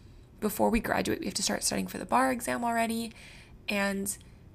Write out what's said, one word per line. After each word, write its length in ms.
before 300
we 80
graduate, 420
we 60
have 80
to 80
start 220
studying 240
for 100
the 60
bar 260
exam 340
already, 480
and 480